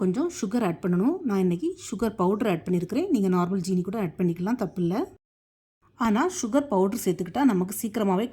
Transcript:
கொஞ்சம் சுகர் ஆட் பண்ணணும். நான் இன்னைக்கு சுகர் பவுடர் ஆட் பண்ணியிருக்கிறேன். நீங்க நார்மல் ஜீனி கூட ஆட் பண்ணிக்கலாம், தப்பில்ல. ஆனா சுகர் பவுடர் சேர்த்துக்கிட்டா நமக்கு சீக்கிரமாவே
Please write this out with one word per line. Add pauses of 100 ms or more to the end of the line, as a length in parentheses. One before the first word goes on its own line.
கொஞ்சம் (120)
சுகர்
ஆட்
பண்ணணும். (140)
நான்
இன்னைக்கு (180)
சுகர்
பவுடர்
ஆட்
பண்ணியிருக்கிறேன்.
நீங்க
நார்மல்
ஜீனி
கூட
ஆட்
பண்ணிக்கலாம்,
தப்பில்ல. (1120)
ஆனா (180)
சுகர்
பவுடர்
சேர்த்துக்கிட்டா
நமக்கு
சீக்கிரமாவே